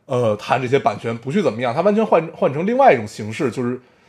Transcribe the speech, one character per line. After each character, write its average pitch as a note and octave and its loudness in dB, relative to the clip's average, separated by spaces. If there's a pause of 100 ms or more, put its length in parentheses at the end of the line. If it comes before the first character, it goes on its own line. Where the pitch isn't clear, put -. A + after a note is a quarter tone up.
呃， A#2+ 0
谈 B2+ -2
这 B2 -4
些 C3+ 2
版 A2 0
权， A#2 -6
不 C3 -10
去 F#3+ 0
怎 B2+ 0
么 A2 -8
样， B2 -2
他 D#3 0
完 G#3 2
全 A3 0
换， E3 2
换 E3+ -2
成 D3+ -4
另 A#3 0
外 C4 8
一 C3 4
种 G#2+ -6
形 A2 -10
式， A#2+ -4
就 B2+ -6
是 B2 -4 (280)